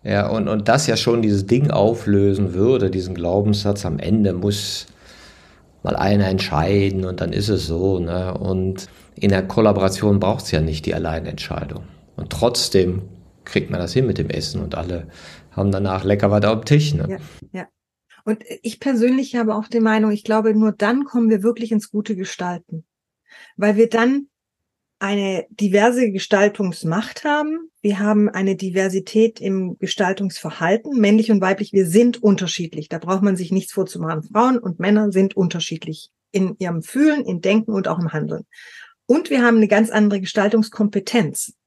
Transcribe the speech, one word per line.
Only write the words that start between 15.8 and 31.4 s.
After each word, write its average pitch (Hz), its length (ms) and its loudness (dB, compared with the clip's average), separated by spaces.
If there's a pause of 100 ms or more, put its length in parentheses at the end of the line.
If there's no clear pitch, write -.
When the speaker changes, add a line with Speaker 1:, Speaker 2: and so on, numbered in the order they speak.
Speaker 1:
lecker 101 260 2
was 104 140 4
auf 110 160 2
dem - 40 -16
Tisch, 147 300 2
ne? - 140 -2
Speaker 2:
Ja, 190 100 -6 (340)
ja. 185 140 -12 (580)
Und 214 180 -4 (200)
ich - 180 -10
persönlich 254 560 0
habe 220 180 0
auch 214 140 -6
die 233 120 0
Meinung, 220 320 2
ich 208 120 -4
glaube, 220 300 2
nur 214 180 4
dann 233 320 0
kommen 240 240 0
wir 214 140 2
wirklich 226 300 -2
ins 214 180 -2
gute 208 260 -4
Gestalten. 175 680 -8 (720)
Weil 208 200 2
wir 226 120 6
dann 254 400 2 (720)
eine 196 480 -2
diverse 208 640 2
Gestaltungsmacht 190 1120 -2
haben, 302 460 -2 (100)
wir 202 180 0
haben 208 300 4
eine 190 260 -2
Diversität 190 840 0
im 190 380 -4
Gestaltungsverhalten, 190 1200 -2
männlich 214 300 4
und 202 100 4